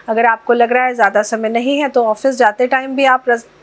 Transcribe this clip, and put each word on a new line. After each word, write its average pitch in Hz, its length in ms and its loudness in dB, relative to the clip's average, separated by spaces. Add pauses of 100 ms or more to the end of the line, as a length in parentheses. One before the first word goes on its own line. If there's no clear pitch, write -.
अगर 226 180 0
आपको 226 260 0
लग 240 200 2
रहा 254 120 0
है 254 100 -4
ज़्यादा 208 300 2
समय 220 240 -4
नहीं 240 300 -2
है 294 100 -2
तो 254 160 0
ऑफिस 233 320 -2
जाते 240 300 0
टाइम 269 300 -2
भी 277 100 0
आप 254 220 2
रस-, 233 180 0 (160)